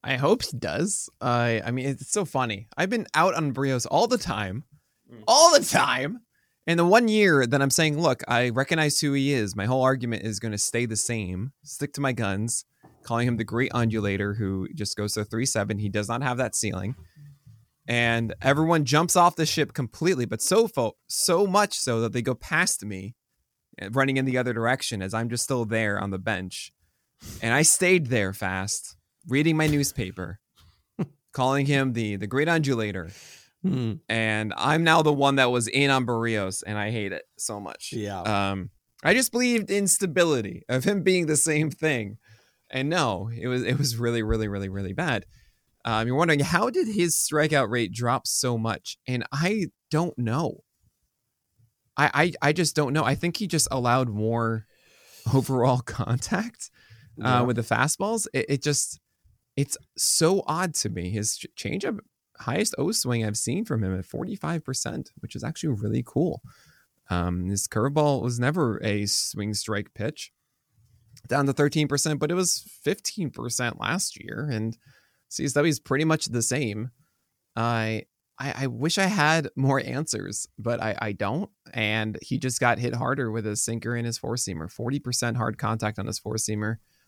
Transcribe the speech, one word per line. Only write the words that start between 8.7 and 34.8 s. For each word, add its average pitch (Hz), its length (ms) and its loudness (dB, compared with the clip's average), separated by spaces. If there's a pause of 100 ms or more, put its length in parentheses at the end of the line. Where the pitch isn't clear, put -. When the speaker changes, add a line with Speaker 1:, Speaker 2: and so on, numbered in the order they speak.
Speaker 1:
who 143 120 2
he 139 220 2
is. 104 200 0
My 101 120 -2
whole 131 160 2
argument 123 420 0
is 107 140 -4
gonna 107 180 -6
stay 120 300 -2
the 110 100 -4
same. 107 560 -4 (100)
Stick - 320 -8
to 143 60 -8
my 139 120 0
guns," 107 520 -2 (380)
calling 120 260 0
him 120 80 0
the 110 80 -2
great 123 280 -2
undulator 101 680 0
who 95 360 -2
just 104 220 -6
goes 104 180 -2
to 104 120 -2
three 113 200 -2
seven. 107 320 -2
He 104 120 -2
does 104 180 -2
not 120 140 -2
have 123 160 -2
that 123 160 -2
ceiling. 98 400 -4 (960)
And 117 520 0
everyone 156 420 4
jumps 151 320 4
off 175 200 6
the 160 100 2
ship - 260 0
completely, 139 540 -2
but 110 160 -4
so 214 260 4
fo-, 117 380 -2
so 185 400 2
much 202 320 2
so 117 240 0
that 117 100 -2
they 123 80 -2
go 120 140 -2
past 160 500 -2
me, 98 300 -8 (680)
uh, 98 100 -8
running 135 280 2
in 131 80 2
the 127 100 0
other 123 160 0
direction 113 480 -2
as 95 140 -4
I'm 113 160 -2
just 120 140 -4
still 123 200 -2
there 107 340 0
on 98 120 -4
the 95 80 -4
bench. 95 520 -6 (680)
And 113 140 0
I 147 80 4
stayed 180 460 4
there, 101 260 2
Fast, 95 600 -6 (300)
reading 151 300 2
my 156 120 2
newspaper, 110 680 -2 (600)
<laughs> - 340 -10
calling 135 320 2
him 135 300 2
the, 107 220 -2
the 101 100 -6
great 131 220 0
undulator. 113 600 0 (520)
Speaker 2:
Hmm. 127 320 0 (120)
Speaker 1:
And 107 500 0
I'm 151 280 2